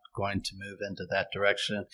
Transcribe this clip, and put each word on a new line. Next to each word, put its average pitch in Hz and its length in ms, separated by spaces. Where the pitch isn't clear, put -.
going 98 280
to - 140
move 98 220
into 92 200
that 95 220
direction. 101 600